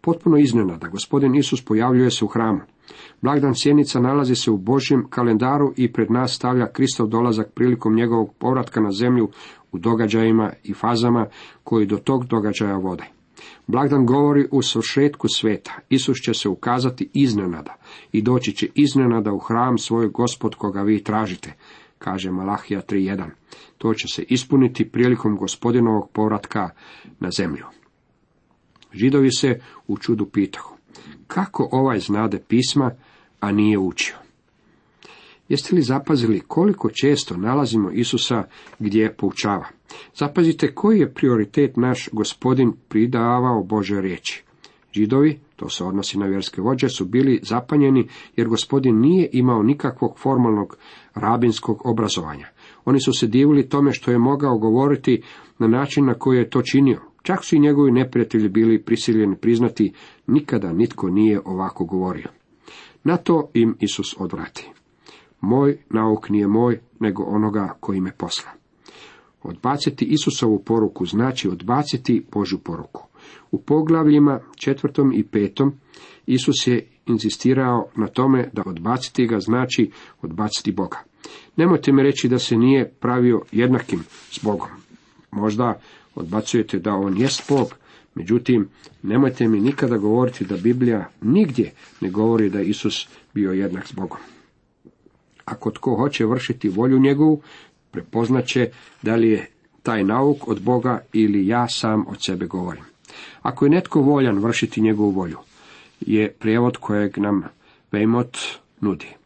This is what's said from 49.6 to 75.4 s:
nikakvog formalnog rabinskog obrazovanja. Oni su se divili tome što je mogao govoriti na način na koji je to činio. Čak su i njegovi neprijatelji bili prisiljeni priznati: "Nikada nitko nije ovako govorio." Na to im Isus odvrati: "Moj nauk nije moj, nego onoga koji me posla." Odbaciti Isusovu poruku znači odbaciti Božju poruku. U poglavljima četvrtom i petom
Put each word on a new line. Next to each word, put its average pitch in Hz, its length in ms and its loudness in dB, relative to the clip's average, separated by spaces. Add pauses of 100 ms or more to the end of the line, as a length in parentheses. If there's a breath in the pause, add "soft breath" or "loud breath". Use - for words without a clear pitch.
nikakvog 131 560 -2
formalnog 117 580 0 (380 loud breath)
rabinskog 110 720 -2
obrazovanja. 92 600 -4 (380 soft breath)
Oni 131 160 4
su 131 120 0
se 117 140 0
divili 135 420 4
tome 143 240 2
što - 180 -4
je 120 80 4
mogao 131 400 2
govoriti 127 640 2 (360 loud breath)
na 117 80 2
način 135 380 2
na 123 100 2
koji 127 240 2
je 117 120 0
to 127 120 0
činio. 135 380 2 (220)
Čak - 220 -2
su - 120 2
i 143 40 6
njegovi 143 320 6
neprijatelji 120 560 2
bili 110 340 4
prisiljeni 110 540 0
priznati: 113 560 2 (340 loud breath)
"Nikada 117 460 0
nitko 98 360 0
nije 104 360 2
ovako 92 400 -6
govorio." 90 420 -4 (760 loud breath)
Na 170 120 2
to 165 380 0
im 113 260 2
Isus - 380 -4
odvrati: - 520 -10 (720 soft breath)
"Moj 139 380 2 (120)
nauk 110 380 0
nije 101 180 2
moj, 113 340 2 (200)
nego 101 220 -2
onoga 104 580 -2
koji 98 200 -6
me 95 120 -6
posla." - 380 -10 (920 loud breath)
Odbaciti 127 600 -4
Isusovu 120 580 0
poruku 107 440 -2
znači 120 420 -2
odbaciti 120 840 -2
Božju 95 260 -4
poruku. - 500 -14 (420 loud breath)
U - 80 -2
poglavljima 147 800 4 (160)
četvrtom 135 560 0
i 104 120 0
petom 110 480 0 (540 loud breath)